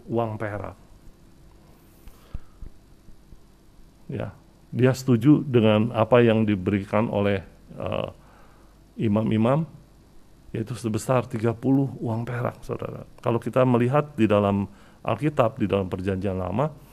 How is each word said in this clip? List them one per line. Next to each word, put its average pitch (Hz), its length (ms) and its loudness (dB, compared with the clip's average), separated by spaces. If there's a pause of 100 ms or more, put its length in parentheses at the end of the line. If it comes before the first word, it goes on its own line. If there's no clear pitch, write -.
uang 113 320 -4
perak. 101 400 -8 (3250)
Ya, 113 240 -10 (340)
dia 127 220 4
setuju 127 500 4
dengan 110 540 4
apa 117 240 4
yang 110 240 4
diberikan 101 640 0
oleh, 101 400 -2 (320)
eh, - 300 -6 (880)
imam-imam, 113 640 0 (880)
yaitu 117 240 -8
sebesar 110 560 -2
tiga 117 240 -2
puluh 135 480 0
uang 117 240 -4
perak, 120 320 -6
saudara. - 480 -10 (160)
Kalau 120 160 0
kita 123 240 0
melihat 127 560 2
di 110 80 4
dalam 101 400 2 (320)
Alkitab, 127 600 -2
di 107 80 0
dalam 98 200 0
Perjanjian 95 480 -4
Lama, 101 400 -4 (180)